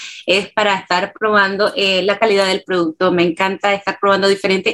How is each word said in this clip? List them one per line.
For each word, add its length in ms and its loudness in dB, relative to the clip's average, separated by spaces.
es 220 0
para 300 0
estar 340 -2
probando, 640 0
eh, 260 0
la 160 0
calidad 280 2
del 180 -2
producto. 480 0
Me 100 2
encanta 520 0
estar 260 -6
probando 260 2
diferente. 480 0